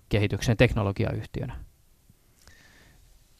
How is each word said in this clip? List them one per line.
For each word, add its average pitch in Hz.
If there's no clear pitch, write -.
kehitykseen 104
teknologiayhtiönä. 107